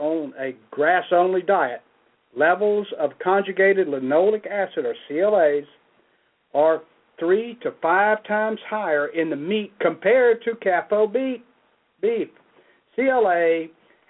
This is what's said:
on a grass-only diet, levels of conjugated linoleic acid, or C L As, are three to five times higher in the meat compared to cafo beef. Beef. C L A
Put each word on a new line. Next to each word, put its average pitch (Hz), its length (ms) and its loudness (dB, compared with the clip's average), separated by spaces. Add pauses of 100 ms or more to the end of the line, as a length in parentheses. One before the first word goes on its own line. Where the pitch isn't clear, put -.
on 151 380 -4
a 135 180 -8 (160)
grass-only 180 680 2
diet, 160 400 0 (540)
levels 196 520 2 (100)
of 147 140 -2 (100)
conjugated 190 640 2
linoleic 151 600 0
acid, 185 380 -4
or 117 100 -4 (140)
C 147 120 -4
L 208 160 2
As, 147 280 2 (880)
are 156 300 2 (380)
three 214 420 0
to 104 180 -6
five 202 440 0
times 214 340 -4 (100)
higher 160 400 -2
in 165 220 -4
the 147 60 -4
meat 196 440 -6
compared 226 640 2
to 233 120 -4
cafo 208 580 -2
beef. 254 300 -4 (580)
Beef. 214 280 -2 (680)
C 262 120 0
L 240 220 2
A 165 400 2 (400)